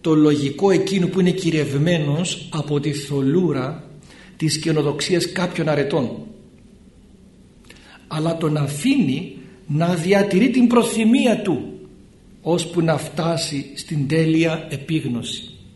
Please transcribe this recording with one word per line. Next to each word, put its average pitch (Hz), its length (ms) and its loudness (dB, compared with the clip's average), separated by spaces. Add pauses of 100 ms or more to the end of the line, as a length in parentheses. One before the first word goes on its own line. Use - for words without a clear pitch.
το 160 140 2
λογικό 151 560 4
εκείνου 185 380 2
που 190 100 -2
είναι 180 120 4
κυρευμένος 156 1200 -2
από 147 280 -4
τη 147 140 -4
θολούρα 143 960 -2 (480)
της 156 200 0
καινοδοξίας 151 720 0
κάποιων 175 380 -2
αρετών, 143 400 0 (2000)
αλλά 160 300 -2
τον 151 200 0
αφήνει 165 800 0 (300)
να 165 260 0
διατηρεί 196 560 4
την 254 180 4
προθυμία 233 760 4
του, - 380 -4 (640)
ώσπου 165 400 -2
να 165 160 2
φτάσει 151 760 -4
στην 147 320 -4
τέλεια 160 600 2
επίγνωση. 131 840 -6 (240)